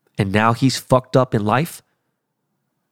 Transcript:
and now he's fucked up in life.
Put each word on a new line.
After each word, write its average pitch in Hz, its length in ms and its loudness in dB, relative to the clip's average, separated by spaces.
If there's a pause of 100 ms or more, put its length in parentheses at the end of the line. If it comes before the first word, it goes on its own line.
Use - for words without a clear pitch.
(160)
and 98 160 -2
now 110 220 4
he's 131 240 -2
fucked - 380 0
up 131 180 0
in 107 100 -2
life. 123 380 -4 (1080)